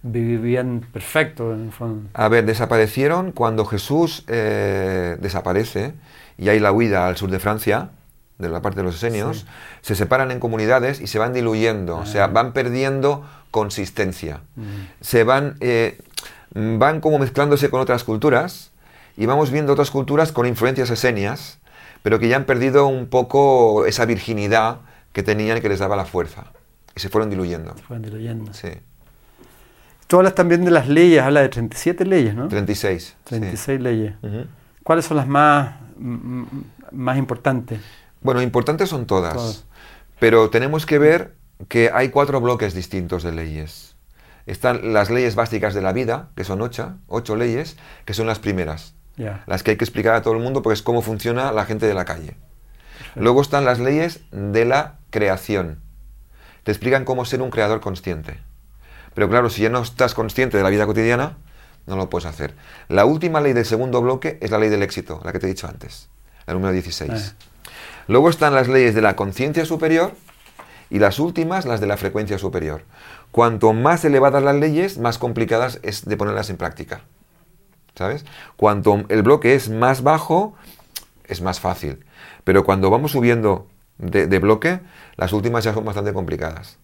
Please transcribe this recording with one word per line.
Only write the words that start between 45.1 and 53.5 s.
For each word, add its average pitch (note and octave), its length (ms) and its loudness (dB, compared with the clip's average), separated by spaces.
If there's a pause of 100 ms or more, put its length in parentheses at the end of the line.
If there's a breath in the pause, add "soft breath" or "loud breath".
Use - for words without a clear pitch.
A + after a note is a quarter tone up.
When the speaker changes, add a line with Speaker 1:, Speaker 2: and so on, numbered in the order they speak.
Speaker 2:
leyes A#2+ 260 0
básicas G#2+ 380 -2
de G2 80 -2
la F#2+ 100 0
vida, B2 420 -4
que - 100 -10
son F#2+ 160 -6
ocho, A#2+ 340 -8 (120)
ocho A2 300 -6
leyes, B2 400 -4 (280 loud breath)
que G#2+ 100 -10
son A2+ 120 -2
las A2 140 -2
primeras. E2+ 540 -4 (220)
Speaker 1:
Ya. G#2 300 -12
Speaker 2:
Las F#2+ 160 -4
que A2 100 2
hay G2+ 40 2
que A#2 80 -2
explicar A2+ 300 0
a A2+ 80 0
todo A2+ 120 0
el A2+ 80 -2
mundo C3 200 -4
porque A2 120 2
es G#2 80 -6
cómo A#2+ 200 0
funciona A#2 500 -4
la G#2+ 140 -2
gente A2 200 -2
de G#2 80 2
la F2+ 100 -2
calle. E2 300 -10 (640 loud breath)
Speaker 1:
Perfecto. - 220 -16
Speaker 2:
Luego A#2+ 220 4
están C#3+ 220 0